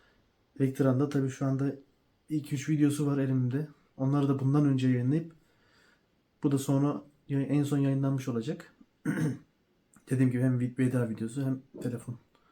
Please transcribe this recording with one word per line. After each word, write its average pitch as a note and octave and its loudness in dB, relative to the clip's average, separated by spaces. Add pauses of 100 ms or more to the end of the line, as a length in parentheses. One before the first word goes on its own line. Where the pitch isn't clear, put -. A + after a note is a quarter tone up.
(600)
Vectra'nın C3 2
da C#3+ 2
tabii C3+ 0
şu C#3 -4
anda C3+ 0 (560)
iki D3+ -4
üç C3+ -4
videosu D3 2
var C#3+ 0
elimde. C3+ 0 (280)
Onları C#3 2
da C#3 2
bundan C#3 2
önce C3 2
yayınlayıp C3 0 (1120)
bu C#3+ 2
da C#3 2
sonra C#3+ 0 (260)
yay-, C#3 -2
en C#3+ 2
son C#3+ 0
yayınlanmış C3+ 0
olacak. A#2+ -6 (300)
<clears throat> - -6
Dediğim B2+ 2
gibi B2 0
hem B2+ 2
vi-, B2 -4
veda B2 0
videosu A2+ -6
hem C3 -8
telefon B2 -8 (340)